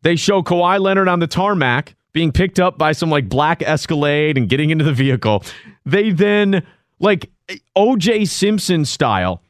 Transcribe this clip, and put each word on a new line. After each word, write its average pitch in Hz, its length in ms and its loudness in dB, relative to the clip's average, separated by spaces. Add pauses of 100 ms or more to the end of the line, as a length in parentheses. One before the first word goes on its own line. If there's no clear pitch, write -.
They 170 120 2
show 196 260 0
Kawhi 175 380 0
Leonard 190 300 0
on 180 100 0
the 165 80 -2
tarmac 156 680 -2 (180)
being 160 180 0
picked 185 280 -2
up 180 180 0
by 156 160 0
some, 165 160 -4
like, 143 180 0
black 147 340 -2
Escalade 147 760 -2
and 120 100 0
getting 147 220 0
into 156 160 0
the 123 80 0
vehicle. 120 500 0 (420)
They 208 260 0
then, 202 540 2 (340)
like, - 300 0 (460)
O 220 220 4
J 214 260 0
Simpson 185 600 0
style 95 640 -2